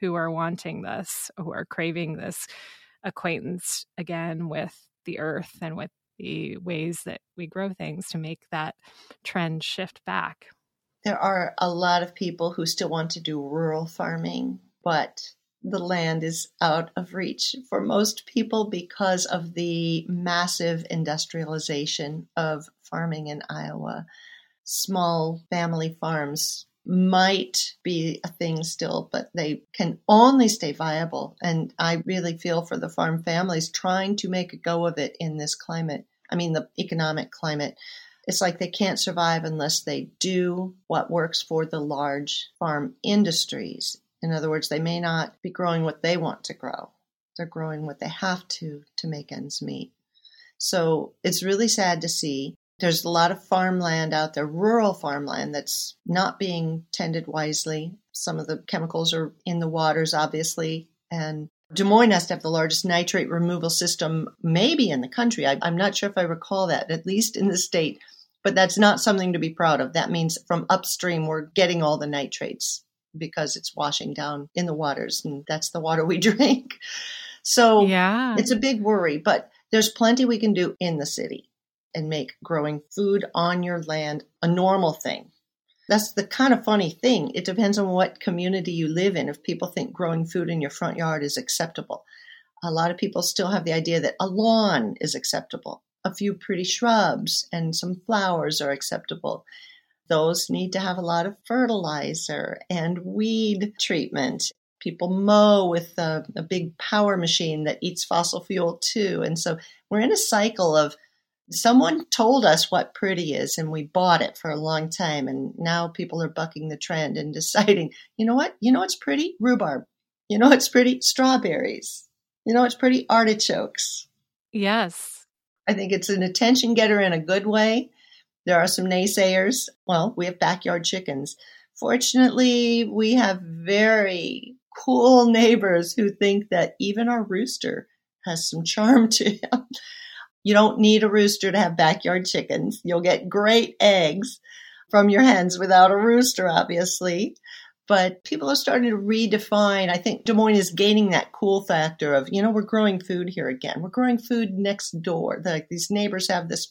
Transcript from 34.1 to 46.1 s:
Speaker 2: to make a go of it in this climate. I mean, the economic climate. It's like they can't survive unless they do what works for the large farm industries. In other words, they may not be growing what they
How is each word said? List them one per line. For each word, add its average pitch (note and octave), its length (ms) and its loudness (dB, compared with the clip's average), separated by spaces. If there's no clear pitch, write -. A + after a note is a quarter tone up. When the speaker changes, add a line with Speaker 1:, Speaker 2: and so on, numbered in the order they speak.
Speaker 2:
to G3+ 120 -6
make F3+ 240 -4
a - 40 -14
go E3+ 300 -2
of E3 120 -4
it - 220 -6
in D#3+ 160 -6
this D3+ 180 -6
climate. E3 520 -8
I - 60 -4
mean, E3+ 160 -2
the D#3 160 -4
economic D#3+ 520 -4
climate. D3 460 -6
It's F#3 140 -4
like F3 180 -2
they F3+ 100 -4
can't F#3 320 -2
survive E3 440 0
unless D#3 360 -4
they C#3 300 -8
do F3+ 540 -2
what D#3+ 240 -2
works E3 320 -2
for D#3+ 240 -4
the D#3+ 140 -6
large C#3+ 680 -6
farm D3+ 440 -4
industries. - 920 -2
In E3 100 -2
other D#3 160 -2
words, D#3 200 -2
they D#3 100 -4
may E3+ 220 -4
not E3 420 -4
be F#3 80 -8
growing E3+ 320 -2
what D#3 200 -4
they E3+ 140 0